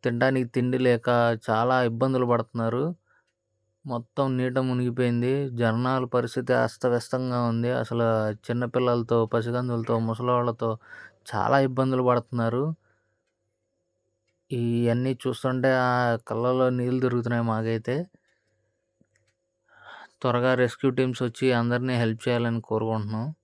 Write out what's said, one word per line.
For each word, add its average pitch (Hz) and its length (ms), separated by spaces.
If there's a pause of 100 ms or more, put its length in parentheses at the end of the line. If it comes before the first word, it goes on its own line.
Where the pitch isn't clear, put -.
తినడానికి 127 460
తిండి 127 300
లేక 123 300 (340)
చాలా 120 400
ఇబ్బందులు 123 440
పడుతున్నారు. 117 560 (1000)
మొత్తం 127 480
నీట 127 260
మునిగిపోయింది. 123 720 (220)
జనాల 120 520
పరిస్థితి 123 500
అస్తవ్యస్తంగా 123 880
ఉంది. 117 320
అసలు 117 300 (360)
చిన్నపిల్లలతో, 120 760 (100)
పసికందులతో, 120 720
ముసలోళ్ళతో 120 720 (580)
చాలా 110 320
ఇబ్బందులు 131 440
పడుతున్నారు. 120 600 (1900)
ఇయన్నీ 120 640
చూస్తుంటే 127 540 (100)
ఆ 123 120 (340)
కళ్ళలో 127 440
నీళ్ళు 123 320
తిరుగుతున్నాయి 120 440
మాకైతే. 113 500 (2250)
త్వరగా 123 380
రెస్క్యూ 123 360
టీమ్స్ 127 320
వచ్చి 123 280
అందరినీ 123 440
హెల్ప్ 113 260
చేయాలని 117 400
కోరుకుంటున్నాం. 110 640 (180)